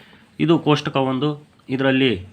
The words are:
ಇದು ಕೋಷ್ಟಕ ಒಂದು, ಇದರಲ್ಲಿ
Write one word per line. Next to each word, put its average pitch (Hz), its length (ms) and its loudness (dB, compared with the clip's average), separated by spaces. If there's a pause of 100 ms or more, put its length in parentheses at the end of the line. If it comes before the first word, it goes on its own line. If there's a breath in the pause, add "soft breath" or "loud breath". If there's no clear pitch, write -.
(400 loud breath)
ಇದು 156 180 4
ಕೋಷ್ಟಕ 147 380 -4
ಒಂದು, 135 520 -2 (220)
ಇದರಲ್ಲಿ 131 640 0